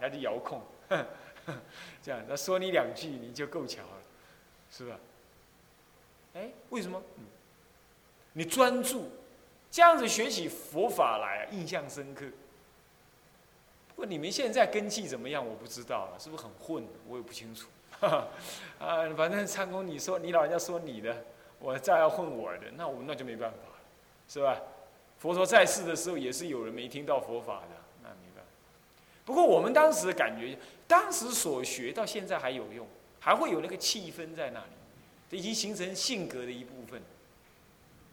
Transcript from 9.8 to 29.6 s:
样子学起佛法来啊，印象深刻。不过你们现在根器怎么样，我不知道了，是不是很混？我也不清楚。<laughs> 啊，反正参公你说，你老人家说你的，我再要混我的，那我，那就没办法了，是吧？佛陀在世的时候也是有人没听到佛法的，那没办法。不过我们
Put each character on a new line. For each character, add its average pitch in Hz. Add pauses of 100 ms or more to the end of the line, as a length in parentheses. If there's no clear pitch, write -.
样 339
子 247
学 220
起 175
佛 185
法 123
来 104
啊， -
印 175
象 147
深 139
刻。 135 (1700)
不 -
过 208
你 165
们 160
现 233
在 233
根 208
器 185
怎 127
么 120
样， 139
我 110
不 113
知 120
道 113
了， 90
是 151
不 156
是 151
很 113
混？ 131 (180)
我 123
也 120
不 113
清 113
楚。 - (160)
<laughs> -
啊， 151 (880)
反 160
正 202
参 190
公 185
你 151
说， 185
你 170
老 170
人 151
家 170
说 170
你 131
的， 117 (340)
我 135
再 170
要 156
混 170
我 113 (100)
的， 107
那 165
我， 127
那 147
就 127
没 117
办 113
法 110
了， - (560)
是 143
吧？ 131 (560)
佛 165
陀 185
在 190
世 190
的 165
时 170
候 170
也 127
是 170
有 123
人 113
没 120
听 143
到 139
佛 117
法 101
的， 85 (260)
那 113
没 92
办 98
法。 98 (760)
不 254
过 349
我 196
们 220